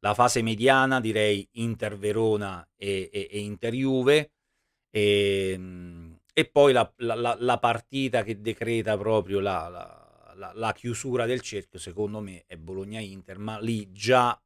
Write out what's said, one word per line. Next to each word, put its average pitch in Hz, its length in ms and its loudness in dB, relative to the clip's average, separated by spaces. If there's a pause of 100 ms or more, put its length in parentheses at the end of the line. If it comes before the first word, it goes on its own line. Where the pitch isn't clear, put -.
La 104 120 2
fase 120 260 4
mediana 131 580 4
direi 107 540 2
Inter 110 420 -4
Verona 101 800 -2
e, 98 360 -4
e, 98 180 -6
e 104 100 -6
Inter 104 340 -6
Juve, 135 580 2 (580)
e, 101 720 2 (760)
e 156 120 2
poi 143 280 6
la, 117 240 4
la, 117 160 -2
la, 117 260 -2
la 123 200 2
partita 117 640 0
che 104 180 -6
decreta 110 560 -2
proprio 101 420 0
la, 92 280 -2
la, - 680 -18
la, 92 180 -16
la 110 200 -4
chiusura 120 540 -4
del 123 140 -2
cerchio, - 360 -10
secondo 104 420 -6
me, 95 280 -14
è 90 80 -16
Bologna 95 440 -10
Inter, 95 380 -14
ma 107 220 -8
lì 107 320 -4
già 120 540 2